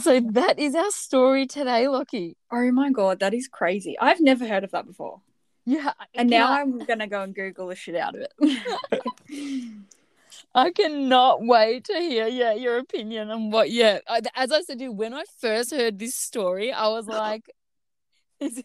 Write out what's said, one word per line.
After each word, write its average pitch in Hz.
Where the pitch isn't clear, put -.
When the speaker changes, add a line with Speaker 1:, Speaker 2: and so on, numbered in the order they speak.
Speaker 1:
So 262
that 240
is 277
our 339
story 269
today, 254
Lockie. 247
Speaker 2:
Oh, 247
my 269
God. 190
That 196
is 254
crazy. 185
I've 320
never 262
heard 196
of 190
that -
before. -
Speaker 1:
Yeah. 285
Speaker 2:
And 240
Speaker 1:
can 233
Speaker 2:
now 247
Speaker 1:
I 285
Speaker 2:
I'm 254
gonna 220
go 202
and 190
Google 190
the 180
shit 170
out 170
of -
it. -
<laughs> 285
Speaker 1:
I 285
cannot 262
wait 233
to 427
hear, 285
yeah, 240
your 240
opinion 220
on 220
what, 208
yeah. 226
I, 233
as 254
I 302
said 277
to 269
you, 254
when 220
I 302
first 233
heard 226
this 233
story, 202
I 220
was 220
Speaker 2:
<laughs> -
Speaker 1:
like, 220
"This 254